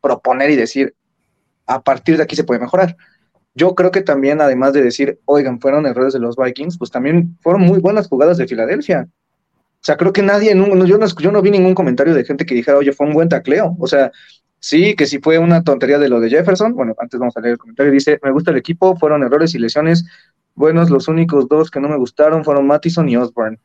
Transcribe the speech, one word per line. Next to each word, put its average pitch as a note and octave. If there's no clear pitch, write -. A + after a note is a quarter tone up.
proponer C3
y D3
decir, C3
"A C3
partir C#3
de D#3+
aquí -
se -
puede B2
mejorar". F3+
Yo F3+
creo C#4
que F#3+
también, C#3+
además C#3
de C#3+
decir, C#3
"Oigan, C3
fueron C#3+
errores B2+
de C3
los A#2+
Vikings", C3+
pues B2
también D#3+
fueron F#3+
muy F#3
buenas G3+
jugadas D3+
de C3+
Filadelfia. C3
O -
sea, D3
creo F#3
que G3+
nadie, G#3
no, F#3+
no, F#3+
yo F#3+
no, A3
yo E3+
no G#3
vi G3
ningún F#3
comentario E3
de B2
gente D3
que D3+
dijera, C#3
"Oye, C#3
fue C#3+
un D3+
buen E3+
tacleo". F3
O E3
sea, C#3
sí, G3
que D3
sí C#3
fue D#3+
una E3
tontería C#3+
de C#3+
lo A#2+
de A#2
Jefferson. F#3
Bueno, A#2
antes A#2+
vamos B2
a A#2
leer A#2
el A#2+
comentario. C#3+
Dice, C#3
"Me C3+
gusta C#3
el D3+
equipo, F3
fueron D3+
errores D3+
y D3+
lesiones D#3+
buenos. E3
Los C3+
únicos D#3+
dos D#3
que C#3
no C#3
me D3+
gustaron D3+
fueron C#3+
Mattison D#3
y A#2+
Osborne". A2+